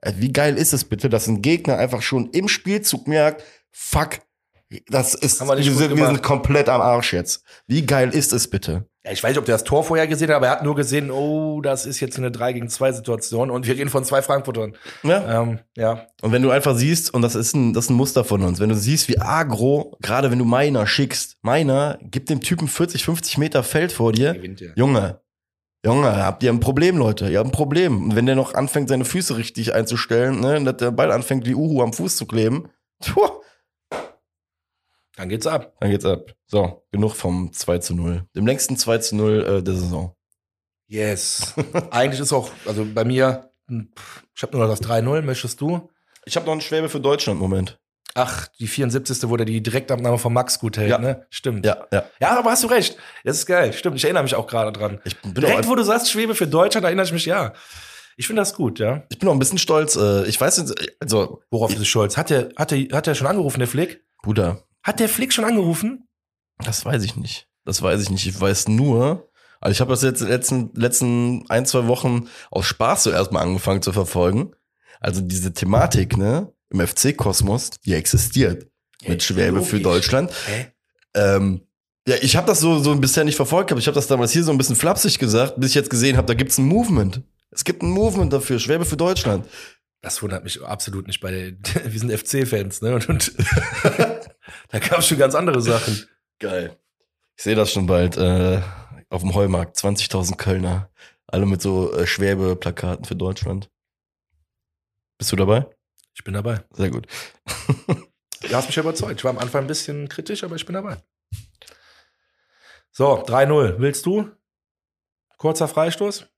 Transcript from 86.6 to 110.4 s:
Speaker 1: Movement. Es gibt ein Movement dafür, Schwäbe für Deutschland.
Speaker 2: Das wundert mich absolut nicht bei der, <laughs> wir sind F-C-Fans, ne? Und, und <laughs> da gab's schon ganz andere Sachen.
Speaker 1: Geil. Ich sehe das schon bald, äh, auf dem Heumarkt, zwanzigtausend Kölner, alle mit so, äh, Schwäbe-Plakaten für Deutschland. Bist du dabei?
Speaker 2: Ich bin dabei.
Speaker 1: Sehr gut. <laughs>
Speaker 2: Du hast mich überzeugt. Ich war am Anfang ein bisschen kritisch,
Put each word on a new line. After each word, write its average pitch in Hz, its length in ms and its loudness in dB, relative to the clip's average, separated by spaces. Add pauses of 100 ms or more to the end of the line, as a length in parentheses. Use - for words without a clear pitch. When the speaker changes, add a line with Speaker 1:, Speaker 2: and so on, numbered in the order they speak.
Speaker 1:
Movement. 139 560 2 (280)
Es - 140 -8
gibt - 180 -4
ein 170 80 -2
Movement 190 420 2
dafür, 135 260 0
Schwäbe 156 260 0
für 156 120 -4
Deutschland. 143 500 0 (560)
Speaker 2:
Das - 200 -8
wundert 95 220 -6
mich - 180 -10
absolut 98 440 -10
nicht 98 140 -8
bei 92 100 -8
der, 92 220 -8 (320)
<laughs> 117 80 -6
wir 110 80 -6
sind 120 100 -4
F-C-Fans, 107 720 -2
ne? 117 140 0
Und, 110 120 -4
und - 240 0 (320)
<laughs> - 200 -8 (840)
da 107 100 -4
gab's 170 260 0
schon 151 120 0
ganz 135 180 6
andere 156 260 2
Sachen. 113 460 0 (320)
Speaker 1:
Geil. 90 360 -6 (600)
Ich - 80 -16
sehe 107 100 2
das 107 180 2
schon 95 140 0
bald, 90 300 4
äh, 92 440 2 (500)
auf 92 120 -6
dem 92 120 0
Heumarkt, 92 420 0
zwanzigtausend 95 600 -2
Kölner, 92 520 -2 (380)
alle 98 180 0
mit 98 160 0
so, 92 320 0
äh, 87 120 0
Schwäbe-Plakaten 95 1000 -2
für - 100 -10
Deutschland. 95 560 -6 (1500)
Bist - 120 -4
du 98 60 0
dabei? 104 300 4 (500)
Speaker 2:
Ich - 60 -20
bin 98 120 -10
dabei. 104 260 -4 (120)
Speaker 1:
Sehr 95 180 -2
gut. 60 160 -8 (400)
<laughs> - 500 -4 (500)
Speaker 2:
Du 110 80 -4
hast 131 120 0
mich - 100 -6
überzeugt. 156 440 -4
Ich - 40 -14
war 131 60 0
am 123 80 -6
Anfang 127 260 -4
ein - 20 -8
bisschen 147 400 -8
kritisch, 202 380 -10